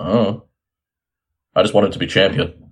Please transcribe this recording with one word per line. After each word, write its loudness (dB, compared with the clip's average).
don't -4
know. -2
I 2
just 0
want 4
him -2
to -10
be -4
champion. -2